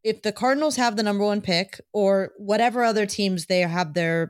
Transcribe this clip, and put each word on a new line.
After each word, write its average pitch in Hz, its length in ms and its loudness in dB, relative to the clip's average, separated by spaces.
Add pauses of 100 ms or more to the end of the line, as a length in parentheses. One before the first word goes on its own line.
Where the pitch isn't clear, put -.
if 214 200 -4
the 208 100 -4
Cardinals 277 420 0
have 240 220 0
the 226 60 -2
number 208 200 0
one 208 160 0
pick 190 400 -2 (140)
or 196 420 2
whatever 226 480 0
other 214 220 2
teams 190 400 -2
they 180 160 2
have 170 320 -2
their, 165 360 0